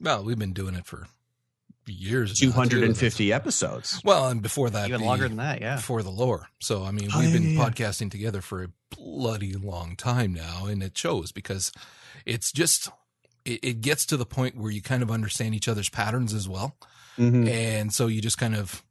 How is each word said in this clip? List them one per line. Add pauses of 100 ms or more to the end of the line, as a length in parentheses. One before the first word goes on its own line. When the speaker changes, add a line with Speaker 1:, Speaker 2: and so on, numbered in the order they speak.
Speaker 1:
Well,
we've
been
doing
it
for (800)
years
now,
too.
Speaker 2:
Two
hundred
and
fifty
episodes.
Speaker 1:
Well,
and
before
that,
Speaker 3:
Even
Speaker 1:
the,
Speaker 3:
longer
than
that,
yeah.
Speaker 1:
before
the
lore. (140)
So,
I
mean,
Speaker 2:
Oh,
Speaker 1:
we've
Speaker 2:
yeah,
Speaker 1:
been
Speaker 2:
yeah,
yeah.
Speaker 1:
podcasting
together
for
a (280)
bloody
long
time
now,
and
it
shows,
because (520)
it's
just, (540)
it,
it
gets
to
the
point
where
you
kind
of
understand
each
other's
patterns
as
well. (400)
Speaker 2:
Mm-hmm.
Speaker 1:
And
so
you
just
kind
of